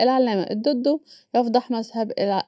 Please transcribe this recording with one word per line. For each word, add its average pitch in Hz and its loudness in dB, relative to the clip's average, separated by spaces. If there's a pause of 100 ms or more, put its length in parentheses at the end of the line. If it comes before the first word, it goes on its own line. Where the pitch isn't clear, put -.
العلامة 247 2
الدودو 269 0 (360)
يفضح 240 2
مذهب 226 -4
الع-، 196 -2